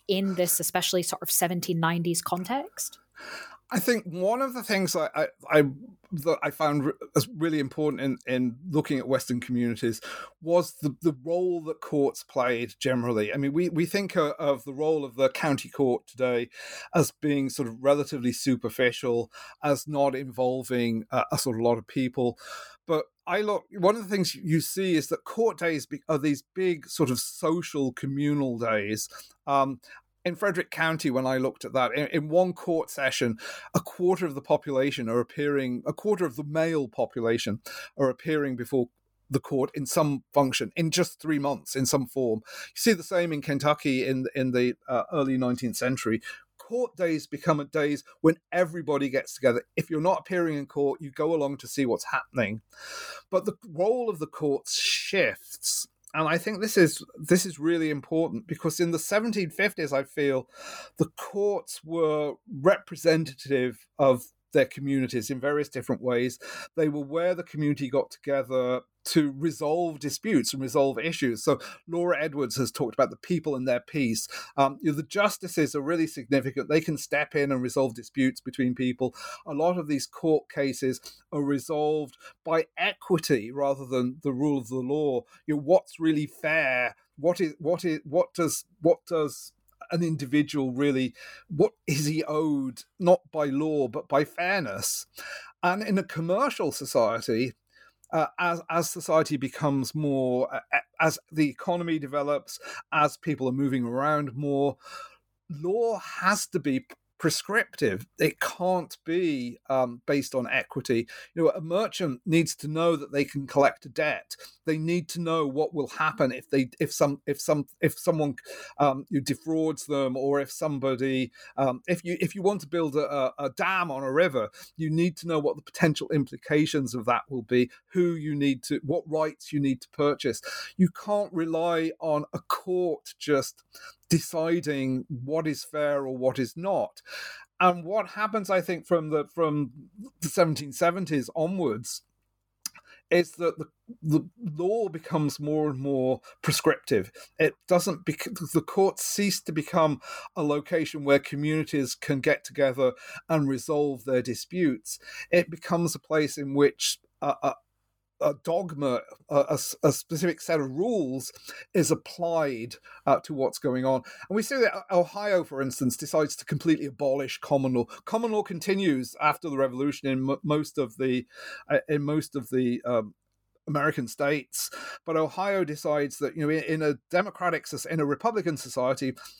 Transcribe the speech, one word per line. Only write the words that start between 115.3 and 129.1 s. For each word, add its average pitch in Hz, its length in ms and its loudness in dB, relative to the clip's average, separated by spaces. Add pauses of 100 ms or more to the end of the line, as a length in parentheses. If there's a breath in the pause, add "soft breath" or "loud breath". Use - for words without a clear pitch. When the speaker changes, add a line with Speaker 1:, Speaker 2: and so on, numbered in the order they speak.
Speaker 2:
what 143 280 -2
will 143 140 -2
happen 151 420 0
if 123 200 -10
they, 135 280 2
if 151 140 -2
some, 143 340 0
if 143 140 -2
some, 151 260 0 (140)
if - 180 0
someone, 151 380 0 (420 loud breath)
um, 139 300 2
you 143 120 0
defrauds 156 640 -2
them, 139 300 0
or 139 240 0
if 139 120 -6
somebody, 131 800 0 (240 loud breath)
um, 127 320 0
if 175 160 0
you, 175 160 -4
if 185 160 -2
you 202 60 -6
want 196 180 2
to 147 80 -14
build 156 260 0
a, 143 160 0
a, 135 220 0 (140)
a 131 40 -2
dam 180 400 -2
on 135 140 -6
a 131 80 -2
river, 135 380 2 (260 loud breath)
you 156 120 -2
need 165 280 2
to - 100 -12
know 160 140 0
what 147 160 0
the 143 60 -16
potential - 480 0
implications 143 840 0
of 117 120 -6
that 123 240 2
will 131 120 -6
be, 123 280 4 (240 loud breath)
who 175 200 2
you 151 220 -4
need 139 280 2
to, 147 200 -2
what 147 220 0
rights 156 460 -4